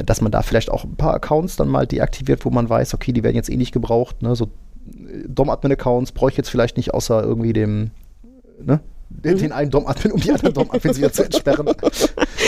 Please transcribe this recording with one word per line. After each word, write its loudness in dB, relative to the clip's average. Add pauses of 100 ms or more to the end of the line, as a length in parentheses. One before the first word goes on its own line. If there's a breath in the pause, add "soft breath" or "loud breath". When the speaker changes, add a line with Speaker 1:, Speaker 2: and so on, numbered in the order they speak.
Speaker 1:
dass 2
man 2
da 2
vielleicht 0
auch -2
ein -10
paar 2
Accounts -2
dann 0
mal 2
deaktiviert, -2
wo 0
man 0
weiß, 0
okay, -4
die 0
werden 2
jetzt -2
eh -2
nicht -2
gebraucht, 0
ne? 0
So, -2
äh, -14
dom-admin-Accounts 0
brauche 2
ich -6
jetzt -2
vielleicht 2
nicht -2
außer 2
irgendwie 0
dem, 0 (760)
ne? 4 (300)
Den, 0
Speaker 2:
Mhm. 2
Speaker 1:
den 0
einen -2
dom-Admin, 2
um 2
die 0
anderen 2
dom-admins 0
wieder 2
zu 0
entsperren. 0
Speaker 2:
<laughs> 2 (720 loud breath)